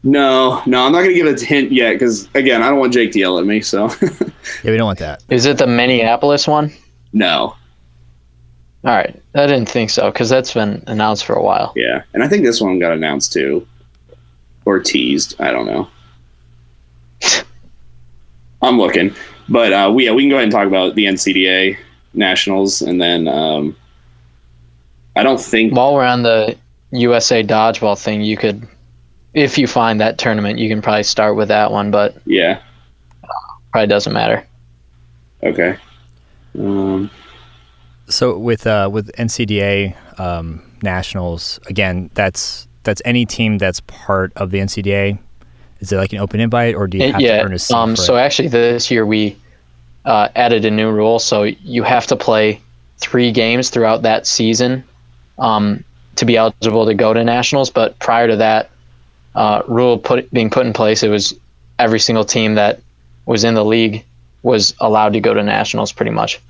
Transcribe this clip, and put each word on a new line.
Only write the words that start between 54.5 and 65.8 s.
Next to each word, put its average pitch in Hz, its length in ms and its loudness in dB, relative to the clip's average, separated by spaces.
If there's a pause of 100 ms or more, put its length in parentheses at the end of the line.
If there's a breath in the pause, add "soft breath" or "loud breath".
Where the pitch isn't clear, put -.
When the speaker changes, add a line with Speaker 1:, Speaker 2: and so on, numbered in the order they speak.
Speaker 3:
um, 107 440 0 (340)
to 113 80 0
be 117 120 4
eligible 110 480 0
to 110 80 2
go 110 200 2
to 117 100 0
Nationals. 123 480 0
But - 280 0
prior 117 280 2
to 110 80 2
that, 110 340 0 (640)
uh, 107 340 0
rule 120 300 2
put, - 340 -2
being 113 180 0
put 127 180 0
in 110 60 -4
place, 110 280 0
it 110 80 2
was 104 240 -2 (460)
every 113 200 2
single 110 260 0
team 110 300 0
that 104 240 2 (460)
was 113 180 0
in 117 100 2
the 107 120 2
league 110 380 0 (400)
was 117 380 0
allowed 107 320 2
to 110 60 0
go 107 140 0
to 107 80 2
Nationals, 107 500 -2